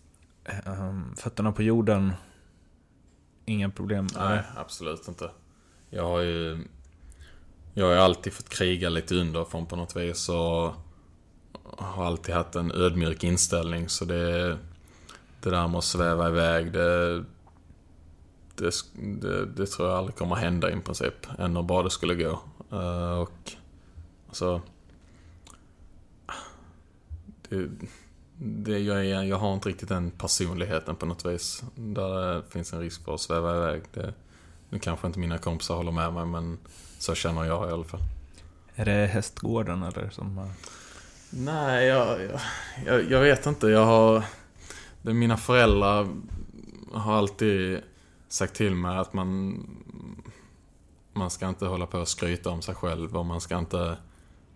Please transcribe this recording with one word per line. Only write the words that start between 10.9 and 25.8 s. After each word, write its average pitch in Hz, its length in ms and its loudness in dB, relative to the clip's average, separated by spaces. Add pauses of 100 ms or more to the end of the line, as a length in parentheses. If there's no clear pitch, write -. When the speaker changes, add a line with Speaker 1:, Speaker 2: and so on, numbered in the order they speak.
Speaker 2:
har 98 280 -4
alltid 87 280 -2
haft 85 200 0
en 87 180 -2
ödmjuk 85 520 2
inställning, 85 640 2
så - 160 -4
det, 87 440 0 (920)
det 95 100 -2
där 87 180 2
med 85 100 0
att 85 60 -2
sväva 85 440 2
iväg, 82 440 2
det, 87 460 2 (1400)
det, 90 140 0 (240)
det, 98 520 -4
det 98 200 -4
tror 90 220 -2
jag 92 100 0
aldrig 95 180 -4
kommer 87 200 -2
hända 87 340 0
i 85 100 -2
princip. - 460 -4 (120)
Än 87 180 0
hur 87 60 0
bra 90 200 2
det 90 80 0
skulle 85 240 0
gå. 82 260 -2 (320)
Eh, 87 460 -2
och, - 340 -6 (760)
alltså, 90 320 -2 (3000)